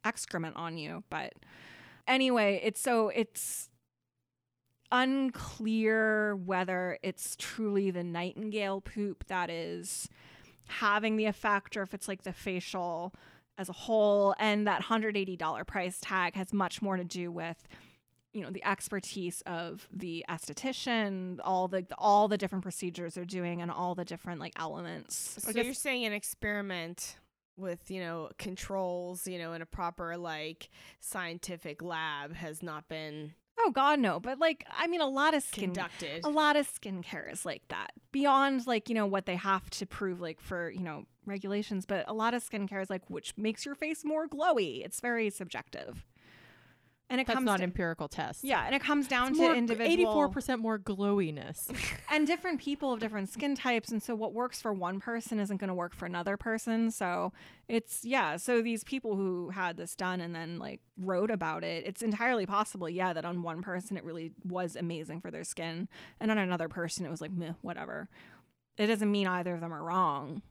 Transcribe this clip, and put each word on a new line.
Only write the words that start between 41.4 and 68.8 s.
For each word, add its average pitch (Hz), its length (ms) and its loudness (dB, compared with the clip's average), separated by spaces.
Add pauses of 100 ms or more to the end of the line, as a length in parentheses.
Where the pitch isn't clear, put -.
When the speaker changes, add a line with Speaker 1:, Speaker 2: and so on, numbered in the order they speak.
Speaker 1:
but 196 240 0
a 208 60 -4
lot 226 180 2
of 240 100 0
skincare 202 380 -4
is, 190 80 -4
like, 190 220 -6
which - 260 -8
makes 214 260 -2
your 285 120 -6
face 311 280 -4
more 311 240 0
glowy. 269 560 2
It's - 180 -8
very 233 280 2
subjective. - 720 -8 (1080)
And 254 120 2
it 254 60 0
Speaker 3:
That's 233 80 2
Speaker 1:
comes 262 100 0
Speaker 3:
not 202 120 4
Speaker 1:
to 185 60 2
Speaker 3:
empirical 170 440 -2
test. - 360 -6
Speaker 1:
Yeah, 220 220 2
and - 80 0
it 269 80 0
comes 285 260 2
down 254 240 2
Speaker 3:
It's 302 60 2
Speaker 1:
to 277 60 8
Speaker 3:
more, 330 100 8
Speaker 1:
individual 233 380 4
Speaker 3:
eighty-four 294 380 6
percent 254 320 -2
more 220 180 0
glowiness. 196 880 0 (200)
Speaker 1:
<laughs> - 200 -8
And 302 160 6
different 339 360 2
people 285 300 -2
have 226 80 0
different 214 300 -2
skin 277 260 -2
types, 240 360 0
and 220 100 0
so 233 140 -2
what 214 180 -4
works 240 280 -4
for 220 120 0
one 185 260 -2
person 226 400 -2
isn't 202 180 0
gonna 190 180 -2
work 175 180 -4
for - 120 -8
another 175 320 -2
person. 226 540 2
So 180 420 0 (340)
it's, - 380 -2
yeah, 208 320 2
so 233 240 4
these 226 220 0
people 233 320 -2
who 185 340 0
had 185 280 -2
this - 180 -8
done 180 260 -2
and 170 120 -4
then, 165 260 -6
like, - 200 -10 (180)
wrote 190 320 2
about 165 340 0
it, 165 220 -4
it's 196 160 -8
entirely 226 460 2
possible, 202 420 0
yeah, 175 240 0
that 165 120 -4
on 175 180 -2
one 165 180 -4
person 180 360 -4
it - 80 -6
really 165 260 -8 (120)
was 180 320 -2
amazing 165 460 -4
for 170 80 -10
their 160 140 -8
skin, 165 460 -4 (300)
and 220 120 2
on 214 80 4
another 175 300 2
person 170 360 -4
it 143 60 -6
was 160 100 -6
like, 160 100 -6
"Meh, 170 200 -4 (100)
whatever." - 480 -8 (680)
It 208 100 4